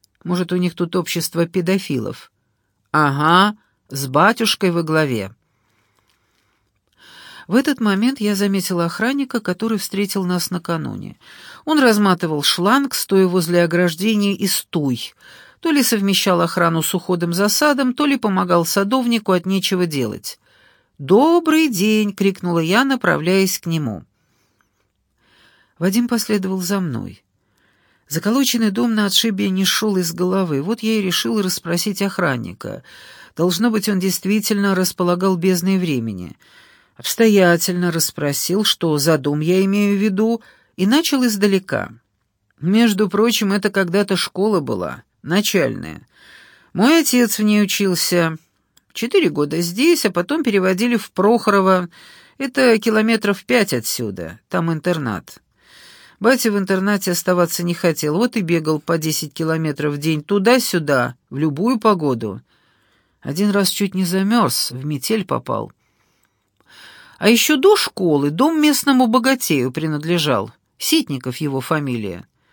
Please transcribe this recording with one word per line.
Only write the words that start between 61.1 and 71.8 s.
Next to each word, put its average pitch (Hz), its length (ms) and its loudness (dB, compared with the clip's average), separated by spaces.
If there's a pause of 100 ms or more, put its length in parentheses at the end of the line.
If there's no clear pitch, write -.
в 131 60 -10
любую 160 440 0
погоду. 127 600 0 (800)
Один 190 300 -2
раз 196 200 2
чуть 196 260 -2
не 190 80 0
замёрз, 190 640 0
в 131 140 -12
метель 151 400 -2
попал. 117 480 -6 (1500)
А 180 100 2
ещё 240 280 4
до 370 180 6
школы 147 560 0
дом 294 320 2
местному 269 460 4
богатею 226 640 0
принадлежал, 151 800 -2 (260)
Ситников 139 600 -2
его 139 220 -4
фамилия. 120 640 -4 (280)